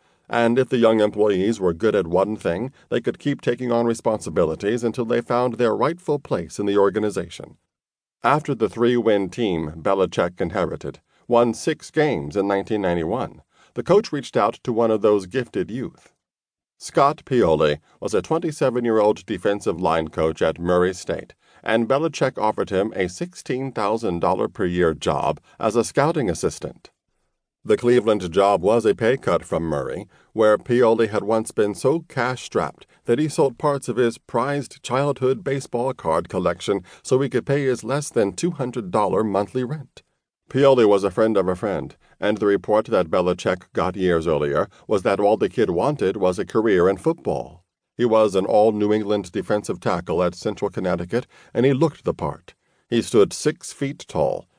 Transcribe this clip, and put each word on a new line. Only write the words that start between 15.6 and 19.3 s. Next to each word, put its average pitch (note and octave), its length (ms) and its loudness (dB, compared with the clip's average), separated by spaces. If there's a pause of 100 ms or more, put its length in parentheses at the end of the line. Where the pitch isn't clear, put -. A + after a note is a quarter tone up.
youth. A2 400 -12 (640)
Scott D3 480 0
Pioli D#2 540 2 (220)
was G2+ 120 -6
a G2 80 0
twenty-seven-year-old A#2+ 1040 0
defensive G2+ 540 -2